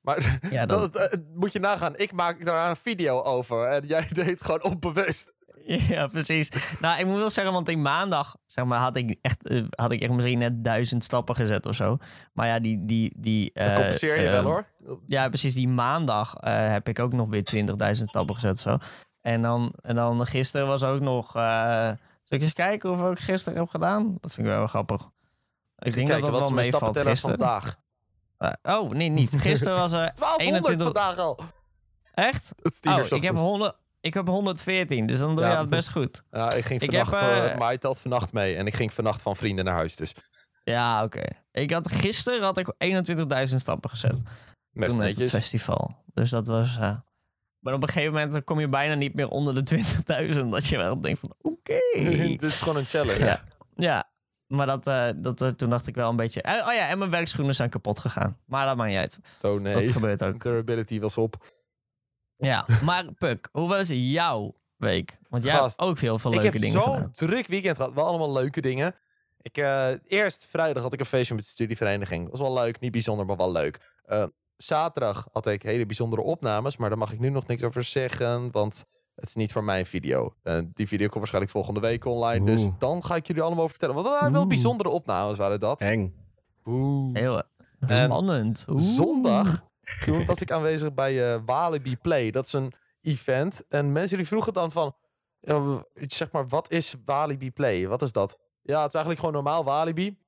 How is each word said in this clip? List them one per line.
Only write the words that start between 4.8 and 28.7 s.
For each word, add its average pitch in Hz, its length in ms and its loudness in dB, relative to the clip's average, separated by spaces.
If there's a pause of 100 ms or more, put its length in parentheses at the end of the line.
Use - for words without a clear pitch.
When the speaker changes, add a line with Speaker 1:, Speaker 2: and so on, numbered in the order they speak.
Speaker 2:
<laughs> - 60 -20 (260)
Ja, 156 420 2
precies. 156 440 0 (280)
Nou, 165 200 0
ik 185 60 0
moet 196 120 0
wel 214 120 0
zeggen, 196 240 0
want 175 160 0
in 165 120 0
maandag, 151 640 0
zeg 127 200 -4
maar, 123 140 2
had 127 160 0
ik 123 260 -2
echt, - 260 -2
eh, 123 220 2
had 117 220 0
ik 117 100 0
echt 120 100 0
misschien 123 260 2
net 117 260 0
duizend 117 400 0
stappen 123 320 0
gezet 107 300 0
of 113 100 -2
zo. 110 220 0 (360)
Maar 117 140 0
ja, 117 120 2
die, 110 260 -2
die, 113 320 0
die, 110 360 0
Speaker 1:
Dat 101 140 0
Speaker 2:
eh, 101 80 4
Speaker 1:
compenseer 101 460 2
je 78 80 2
wel, 98 80 4
Speaker 2:
ehm, 98 80 2
Speaker 1:
hoor. 180 200 0 (400)
Speaker 2:
ja, 131 240 0
precies. 131 240 0
Die 127 140 2
maandag, 123 680 0
eh, 110 360 0
heb 104 160 0
ik 113 120 -4
ook 123 140 0
nog 113 160 0
weer 104 140 0
twintigduizend 104 680 0
stappen 101 260 -2
gezet 113 180 0
of 104 60 -2
zo. 107 180 0 (440)
En 117 200 0
dan, 120 400 0
en 120 140 -4
dan 120 320 0
gisteren 139 400 0
was 135 160 0
ook 135 180 0
nog, 127 340 -2
eh, 117 60 0 (840)
zal 139 140 -4
ik 135 40 0
eens 156 120 0
kijken 190 360 -2
hoeveel 180 220 0
ik 180 80 -4
gisteren 185 400 -2
heb 170 100 -2
gedaan? 190 520 0
Dat - 120 -10
vind 113 140 -2
ik 101 60 2
wel 107 140 0
grappig. 107 340 -2 (760)
Ik 120 160 -4
denk 127 140 2
Speaker 1:
Kijken, - 0 -
Speaker 2:
dat 143 140 2
dat 147 100 2
Speaker 1:
wat 127 80 2
Speaker 2:
wel - 20 4
Speaker 1:
is 139 120 2
mijn 123 180 4
Speaker 2:
meevalt 110 240 2
Speaker 1:
stappenteller 143 160 2
Speaker 2:
gisteren. - 280 0
Speaker 1:
vandaag? 117 400 -2 (580)
Speaker 2:
Eh, - 420 -2